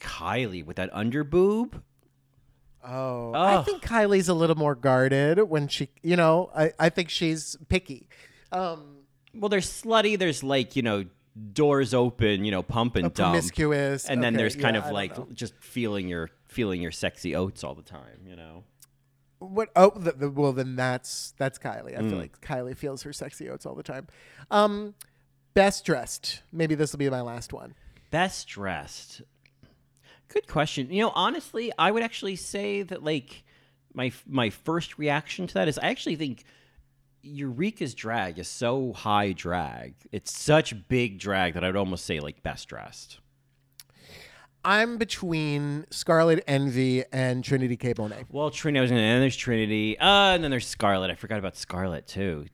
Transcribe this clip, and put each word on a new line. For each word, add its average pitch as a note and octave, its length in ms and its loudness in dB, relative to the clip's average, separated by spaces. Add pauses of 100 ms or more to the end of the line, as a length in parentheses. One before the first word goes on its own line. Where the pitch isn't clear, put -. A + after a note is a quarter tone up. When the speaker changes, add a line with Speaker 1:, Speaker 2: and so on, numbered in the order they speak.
Speaker 1:
Kylie F#2 640 -4
with E2+ 120 -12
that F#2 160 -4
underboob. D3+ 880 0 (1040)
Speaker 2:
Oh, B2 500 -6
I F#3+ 220 4
Speaker 1:
Ugh. D#3 100 2
Speaker 2:
think F#4+ 180 -4
Kylie's G3+ 440 4
a F3+ 60 4
little D#3+ 220 4
more D3 180 2
guarded C3+ 720 4
when D3 200 0
she, - 220 -4 (120)
you E3+ 140 4
know, E3 400 6
I, D#3 220 4
I E3 100 6
think E3+ 220 -2
she's D#3+ 460 -2 (120)
picky. F3 400 -2 (420)
Um, D#3+ 480 -6 (360)
Speaker 1:
Well, G#3 140 -2
there's G3 220 2
slutty, G#3+ 480 2
there's, D#3+ 240 0
like, C3+ 340 0
you C3 60 2
know, G#2 220 2 (480)
doors C#3 420 4
open, A2+ 500 4
you G#2+ 60 0
know, F#2 120 0
pump A#2 340 0
and F2 100 2
Speaker 2:
a - 20 2
Speaker 1:
dump. F#2 240 2
Speaker 2:
promiscuous. C#3+ 760 0
Speaker 1:
And B2 140 0
then A#2 120 2
Speaker 2:
Okay, A2+ 80 2
Speaker 1:
there's G#2 140 0
kind B2 200 0
Speaker 2:
yeah, G#2+ 40 -2
Speaker 1:
of, G2 40 -4
Speaker 2:
I - 40 -6
don't G2+ 60 -4
Speaker 1:
like, G2 240 -6
Speaker 2:
know. D2+ 160 -12
Speaker 1:
just A2+ 260 -10
feeling G#2 480 -4
your, E2+ 220 -6 (160)
feeling F#2+ 360 -2
your E2+ 100 -4
sexy F2 420 -6
oats F#2+ 300 -4
all C#2+ 100 -8
the D2+ 80 -20
time, B1 440 -20
you F2+ 100 -20
know? E2 280 -20 (760)
Speaker 2:
What? G3 380 -6
Oh, F#3+ 200 10
the, E3+ 160 -2
the, C#3 180 -2
well, C#3 220 2
then B2+ 240 -4
that's, - 640 -4
that's C3+ 200 -4
Kylie. A#2+ 400 -10
I A2+ 40 -4
Speaker 1:
Mm. A2 80 -2
Speaker 2:
feel F#2+ 80 -4
like - 220 -12
Kylie B2+ 360 -8
feels C3+ 260 -8
her D3 100 -14
sexy C#3+ 360 -12
oats C3 180 -12
all C3 80 -12
the D3+ 80 -14
time. C3 240 -12 (440)
Um, G#3 440 2 (600)
best G3 300 4
dressed. - 580 -4 (100)
Maybe D#3+ 220 0
this D3 180 0
will D3 60 -10
be C#3 120 0
my B2+ 120 -2
last A#2 300 -10
one. B2+ 220 -14 (360)
Speaker 1:
Best F3+ 380 -2
dressed. - 720 -10 (1080)
Good - 200 -2
question. D3 440 -2
You G3 100 2
know, - 120 2
honestly, A3+ 640 -2
I E3 120 4
would A3+ 120 0
actually G3 340 -6
say G3+ 460 -6
that, F3+ 200 -10
like, D3+ 400 -4 (500)
my B2+ 140 -4
f-, - 200 -8
my B2 220 0
first - 500 -6
reaction D3+ 480 -2
to - 80 -8
that F#3+ 140 0
is C#3 100 -2
I D#3 100 -2
actually A#3 280 -4
think C#3 280 -6 (760)
Eureka's C#3+ 760 -6
drag G2+ 440 -4
is F2 100 -10
so B2+ 460 -2
high G#2 380 2
drag. C#2 640 -6 (160)
It's - 280 -8
such D3+ 500 2
big A#2+ 300 0
drag F#2 360 0
that F2 100 -2
I - 20 2
would F#2+ 100 0
almost F#2+ 300 -2
say, D#2+ 140 -2
like, D2+ 220 -10
best - 260 -8
dressed. - 500 -16 (1500)
Speaker 2:
I'm A3 320 2
between D3+ 920 -2
Scarlet E3 560 4
Envy C3 640 2
and B2+ 320 0
Trinity C3 320 0
K. A#2+ 180 0
Bonet. G#2+ 360 -6
Speaker 1:
Well, D3 200 -2
Trinity, D3 280 0
I B2+ 40 4
was B2 80 4
gonna, A#2+ 120 4
and A#2 200 4
there's C3+ 140 2
Trinity, G#2+ 640 0
uh, G3 360 6
and E3+ 100 0
then D3 60 0
there's B2 180 -2
Scarlet. F#2+ 420 2
I F2 60 -2
forgot G#2+ 240 -6
about F#2+ 160 -6
Scarlet F2+ 500 -6
too. E2+ 480 -4